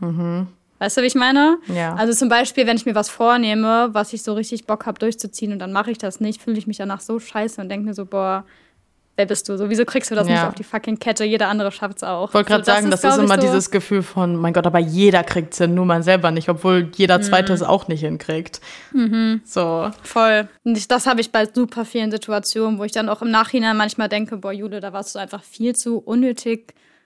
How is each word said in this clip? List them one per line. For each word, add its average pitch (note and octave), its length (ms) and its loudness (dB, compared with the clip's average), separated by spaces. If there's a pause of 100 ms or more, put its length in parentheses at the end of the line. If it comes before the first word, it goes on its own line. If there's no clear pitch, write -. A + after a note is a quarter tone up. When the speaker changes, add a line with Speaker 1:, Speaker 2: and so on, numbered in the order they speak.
Speaker 1:
Mhm. F3 460 -4 (320)
Speaker 2:
Weißt G3+ 180 -2
du, C4 60 0
wie - 20 2
ich B3+ 100 0
meine? C#4 420 4 (160)
Speaker 1:
Ja. E3+ 220 -2
Speaker 2:
Also A3 180 2
zum B3 140 2
Beispiel, A#3+ 400 2
wenn A#3 80 2
ich A3+ 100 -2
mir A3 100 0
was G#3 140 0
vornehme, A#3 840 2
was G#3+ 180 -2
ich A3+ 120 -12
so G#3+ 100 -4
richtig A3 340 -6
Bock G#3+ 180 -4
hab G#3+ 140 -6
durchzuziehen A3 540 -4
und G3+ 60 -8
dann F#3 120 -10
mache G#3 200 -2
ich A3 60 -6
das F#3+ 220 -8
nicht, G#3+ 220 -4
fühle A3+ 160 -2
ich G#3+ 100 -6
mich G#3+ 80 -6
danach G3 240 -6
so A3+ 180 -6
scheiße A3 440 -6
und F#3 80 -10
denk G3+ 160 -6
mir G#3+ 80 -6
so, G3 120 -10
"Boah, F#3+ 380 -4 (720)
wer G3+ 80 2
bist - 220 -4
du? G3+ 100 -6
So, G3+ 120 -4
wieso A3 160 2
kriegst - 260 -4
du A3 40 -4
das G#3 120 2
Speaker 1:
Ja. F3 60 2
Speaker 2:
nicht E3+ 100 2
auf - 120 -4
die G#3+ 100 -12
fucking A3 340 -6
Kette? A3 240 -2
Jeder G#3+ 240 0
andere G3+ 240 -2
schafft's G3 320 -10
auch." F3+ 300 -6
Speaker 1:
Wollte G#3 180 2
Speaker 2:
So, A3 60 4
Speaker 1:
grad A3 100 -2
Speaker 2:
das G#3 80 4
Speaker 1:
sagen, G#3 120 2
Speaker 2:
ist, G3 40 2
Speaker 1:
das F#3 80 0
ist - 40 -10
Speaker 2:
glaub C4+ 160 4
ich, - 120 4
Speaker 1:
immer F#3+ 100 4
Speaker 2:
so D#3+ 60 4
Speaker 1:
dieses F#3 240 2
Gefühl G3 320 0
von, F3 320 -2
"Mein E3+ 160 0
Gott, E3+ 160 2
aber E3+ 120 4
jeder F3 440 4
kriegt's E3+ 360 -4
hin, E3+ 140 4
nur F3+ 120 2
man E3+ 180 2
selber F3 280 4
nicht", D#3+ 180 -4
obwohl F3 440 2
jeder F#3 280 4
Zweite F#3+ 320 2
Speaker 2:
Mhm. - 20 2
Speaker 1:
es F3 80 0
auch F#3+ 240 2
nicht D#3 140 -4
hinkriegt. D#3+ 580 -6 (320)
Speaker 2:
Mhm. A3+ 540 0
Speaker 1:
So. E3 440 -2 (140)
Speaker 2:
Voll. A3 460 2 (160)
Und A#3 120 2
ich, G3+ 120 -6
das B3 180 2
hab B3 120 2
ich A3+ 120 -2
bei G#3+ 140 2
super A#3 400 -2
vielen A3 260 -4
Situationen, G#3+ 680 -2
wo G3+ 40 -6
ich G#3 80 -6
dann A3 160 -2
auch G#3+ 140 -4
im A3+ 100 -2
Nachhinein A3 460 2
manchmal G#3+ 320 -2
denke, G#3+ 260 -4
"Boah, G3 160 -8
Jule, G3+ 300 -10
da G3 100 -10
warst G3 240 -10
du G3+ 40 -12
einfach G3 240 -12
viel A#3+ 300 -4
zu A#3 260 -4
unnötig A#3 720 -2 (320)